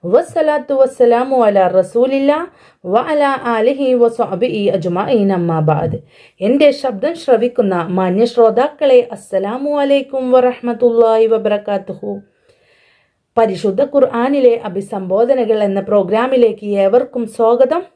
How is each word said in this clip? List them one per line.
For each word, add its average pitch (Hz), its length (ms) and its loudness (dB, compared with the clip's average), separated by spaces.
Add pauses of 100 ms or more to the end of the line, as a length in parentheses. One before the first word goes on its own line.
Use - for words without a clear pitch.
(120)
വസ്സലാത്തു 302 680 0
വസ്സലാമു 254 560 2 (100)
അലാ 196 160 4 (140)
റസൂലില്ലാ 269 600 0 (560)
വ - 20 -2 (180)
അലാ 285 180 0 (220)
ആലിഹി 254 360 0 (120)
വ 233 160 4
സ്വഹ്ബിഹി 208 440 -2 (160)
അജ്മഈൻ, 196 600 0
അമ്മാ 165 220 -2 (100)
ബഅദ്. 156 300 -2 (420)
എൻ്റെ 277 280 2 (120)
ശബ്ദം 262 420 -4
ശ്രവിക്കുന്ന 226 520 0 (240)
മാന്യ 185 340 0
ശ്രോതാക്കളെ, 254 680 2 (180)
അസ്സലാമു 220 560 -6 (100)
അലൈക്കും 277 420 -2 (100)
വറഹ്മത്തുള്ളാഹി 233 1000 2
വബറകാതുഹു. 208 760 -4 (1300)
പരിശുദ്ധ 196 440 0 (140)
ഖുർആനിലെ 254 600 2 (160)
അഭിസംബോധനകൾ 214 880 -2 (100)
എന്ന 196 200 -2
പ്രോഗ്രാമിലേക്ക് 214 800 0 (160)
ഏവർക്കും 240 400 0 (120)
സ്വാഗതം. 254 480 0 (120)